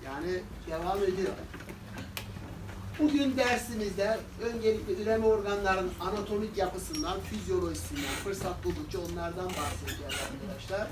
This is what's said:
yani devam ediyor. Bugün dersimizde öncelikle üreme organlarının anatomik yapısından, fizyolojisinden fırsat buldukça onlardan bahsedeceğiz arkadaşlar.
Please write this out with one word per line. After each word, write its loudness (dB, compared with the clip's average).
yani -2
devam 0
ediyor. 2
Bugün 6
dersimizde 2
öncelikle 2
üreme 4
organlarının 4
anatomik 0
yapısından, 0
fizyolojisinden -2
fırsat -2
buldukça -2
onlardan -4
bahsedeceğiz -4
arkadaşlar. -4